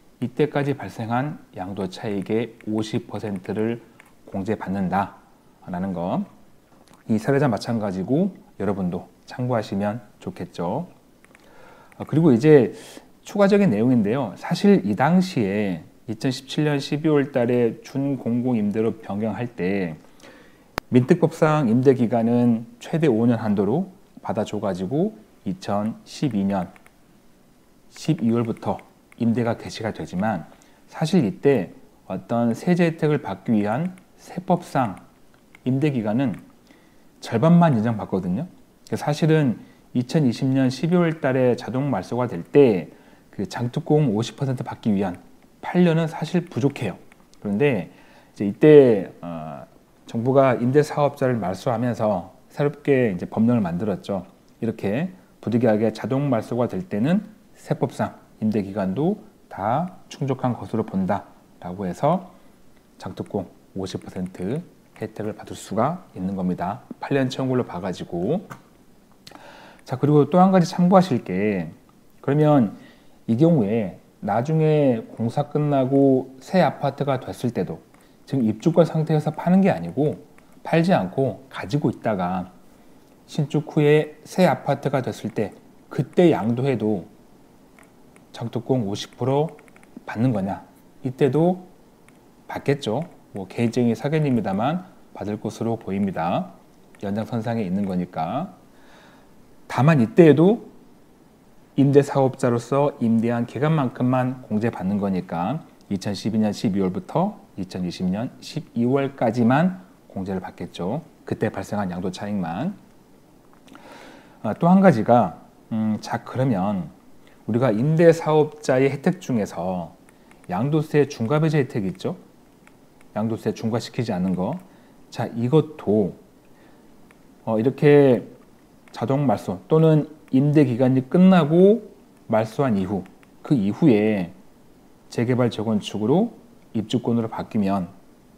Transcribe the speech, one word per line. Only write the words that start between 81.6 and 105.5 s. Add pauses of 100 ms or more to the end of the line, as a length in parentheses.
있다가 (720)
신축
후에
새
아파트가
됐을
때 (360)
그때
양도해도 (1200)
장특공
오십
프로 (480)
받는
거냐? (380)
이때도 (800)
받겠죠. (260)
뭐,
개인적인
사견입니다만 (300)
받을
것으로
보입니다. (500)
연장선상에
있는
거니까. (1120)
다만
이때에도 (1000)
임대사업자로서
임대한
기간만큼만
공제받는
거니까 (240)